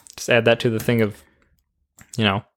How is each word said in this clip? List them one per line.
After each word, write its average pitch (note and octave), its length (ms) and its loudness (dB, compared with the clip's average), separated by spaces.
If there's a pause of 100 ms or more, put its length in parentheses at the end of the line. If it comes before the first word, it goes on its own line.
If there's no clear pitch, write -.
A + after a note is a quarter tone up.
(160)
Just - 140 -6
add A#2 140 2
that A#2 160 2
to B2 100 -2
the A2 100 -4
thing A#2+ 220 0
of, G2+ 200 -4 (960)
you A2+ 80 -2
know, G2+ 200 0 (120)